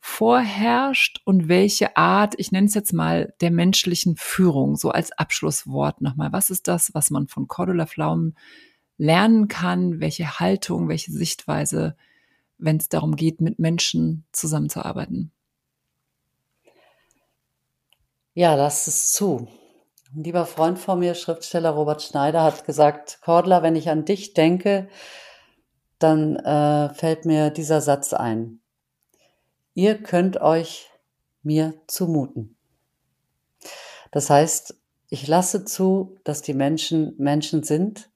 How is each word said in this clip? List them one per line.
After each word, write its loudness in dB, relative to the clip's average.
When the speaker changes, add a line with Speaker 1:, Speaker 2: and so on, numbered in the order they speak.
Speaker 1:
vorherrscht 0
und 4
welche 2
Art, 2
ich -4
nenne 4
es 2
jetzt -2
mal, 0
der 2
menschlichen 2
Führung, 2
so -2
als -2
Abschlusswort -4
nochmal. -4
Was -2
ist -6
das, -2
was -2
man -2
von -8
Cordula -2
Flaum -2
lernen 4
kann? -2
Welche -6
Haltung, -2
welche -6
Sichtweise, -4
wenn's -2
darum -2
geht, -2
mit -2
Menschen -2
zusammenzuarbeiten? -6
Speaker 2:
Ja, 4
lass 0
es -2
zu. -2
Ein -10
lieber -2
Freund 0
von -2
mir, 0
Schriftsteller -4
Robert -2
Schneider, 0
hat 0
gesagt, 2
"Cordula, 4
wenn 4
ich -2
an 0
dich -4
denke, 2
dann, 4
äh, 2
fällt -2
mir 2
dieser 0
Satz 0
ein. -4
Ihr 2
könnt 0
euch 0
mir 0
zumuten." -4
Das -2
heißt, 2
ich -10
lasse 0
zu, -2
dass -8
die -6
Menschen -2
Menschen -2
sind -4